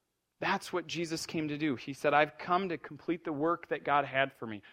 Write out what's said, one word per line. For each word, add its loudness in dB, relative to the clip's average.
That's -2
what -2
Jesus -4
came -2
to -4
do. 0
He -10
said, 2
"I've 4
come 0
to -4
complete -6
the -4
work 0
that -4
God 4
had 0
for -12
me. -8